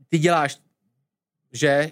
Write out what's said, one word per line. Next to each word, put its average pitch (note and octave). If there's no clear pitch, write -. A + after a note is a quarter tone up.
ty E3+
děláš, D#3
že D3